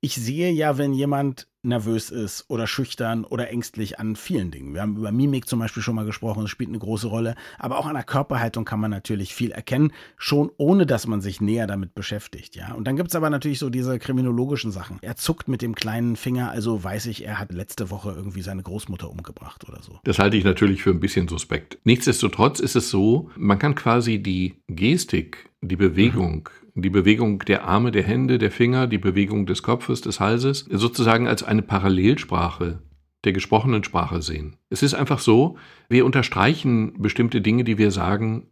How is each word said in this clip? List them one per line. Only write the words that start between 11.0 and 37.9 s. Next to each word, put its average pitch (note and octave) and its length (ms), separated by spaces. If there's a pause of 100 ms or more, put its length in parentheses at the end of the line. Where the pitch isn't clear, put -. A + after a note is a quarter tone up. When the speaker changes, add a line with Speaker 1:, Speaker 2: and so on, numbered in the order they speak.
Speaker 1:
man G#2+ 140
sich F#2+ 180
näher A2 260
damit G2 300
beschäftigt. - 600
Ja? F#2 160
Und A2+ 120
dann C3+ 120
gibt's F3 180
aber D#3 140
natürlich C#3+ 300
so C#3 100
diese B2+ 280
kriminologischen B2+ 760
Sachen. F#2 280
Er - 140
zuckt - 320
mit B2+ 140
dem A#2 120
kleinen A2+ 440
Finger, B2 340
also A2 320
weiß G2 220
ich, A2+ 200
er G2+ 140
hat G2+ 140
letzte F#2 360
Woche G2+ 240
irgendwie F#2+ 280
seine F#2+ 220
Großmutter F2+ 460
umgebracht - 600
oder - 120
so. - 220
Speaker 2:
Das A#2 160
halte G2+ 160
ich G2 80
natürlich G2 400
für G2+ 60
ein F2 100
bisschen F#2 300
suspekt. - 560
Nichtsdestotrotz A#2+ 720
ist - 160
es A#2 140
so, G#2+ 480
man G2+ 200
kann C#3+ 180
quasi A#2 460
die F#2 340 (120)
Gestik, F#2+ 840 (120)
die F2 160
Bewegung, F2+ 720 (260)
Speaker 1:
Mhm. F2+ 60
Speaker 2:
die F#2 80
Bewegung G#2 560
der F#2+ 200
Arme, A2 260
der G2+ 120
Hände, B2+ 360
der G#2+ 120
Finger, B2 360
die A2 100
Bewegung G2 480
des A2+ 160
Kopfes, A#2+ 400
des - 180
Halses, A#2+ 520
sozusagen A#2 560
als A2+ 160
eine G#2+ 180 (460)
Parallelsprache E2+ 720 (440)
der G#2 100
gesprochenen G#2+ 500
Sprache E2+ 380
sehen. D#2 360 (120)
Es - 140
ist C#3+ 100
einfach C#3+ 260
so, B2+ 380 (300)
wir B2 180
unterstreichen B2 960
bestimmte A#2 400
Dinge, A2+ 220
die A2+ 140
wir G#2 140